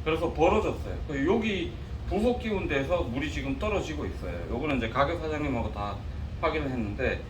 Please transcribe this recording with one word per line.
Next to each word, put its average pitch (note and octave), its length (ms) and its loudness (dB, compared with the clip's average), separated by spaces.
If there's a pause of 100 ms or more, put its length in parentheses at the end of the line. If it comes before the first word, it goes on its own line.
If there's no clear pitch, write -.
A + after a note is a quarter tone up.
그래서 D#3+ 300 2
벌어졌어요. E3 640 4 (100)
그래서 C#3+ 240 2
여기 G#3 400 2 (360)
부속 A3 320 2
끼운 G3 280 0
데서 D3+ 360 2
물이 C#3 280 -2
지금 C#3 280 -2
떨어지고 D#3 460 0
있어요. F#2+ 440 -4
요거는 C3+ 280 0
이제 A2+ 120 0
가게 C#3+ 280 2
사장님하고 C#3+ 560 -2
다 G2+ 220 -4 (460)
확인을 D#3 280 0
했는데 G#2+ 600 0